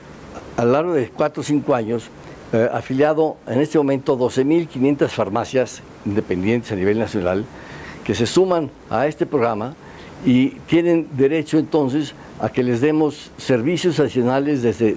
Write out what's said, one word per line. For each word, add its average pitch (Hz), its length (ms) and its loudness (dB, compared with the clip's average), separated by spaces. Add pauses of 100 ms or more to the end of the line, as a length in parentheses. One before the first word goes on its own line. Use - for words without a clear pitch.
(560)
a 120 80 0
lo 120 60 4
largo 160 220 2
de 135 160 0
cuatro 151 320 -2
o 131 40 -6
cinco 147 300 0
años, 113 300 -2 (480)
eh, 117 200 4
afiliado 147 640 0 (120)
en 120 120 0
este 151 180 0
momento 139 360 2
doce 127 300 2
mil 160 240 2
quinientas 135 440 0
farmacias 110 680 -2 (240)
independientes 101 640 -2
a 107 60 -4
nivel 104 240 2
nacional 98 440 -2 (600)
que 107 100 0
se 110 120 0
suman 175 440 2 (200)
a 131 180 2
este 156 180 -4
programa 117 480 -2 (480)
y 131 280 4 (160)
tienen 170 460 2
derecho 147 460 2
entonces 143 560 0 (260)
a 110 100 -2
que 131 120 0
les 123 200 0
demos 151 560 0
servicios 147 600 0
adicionales 131 600 0
desde 110 360 2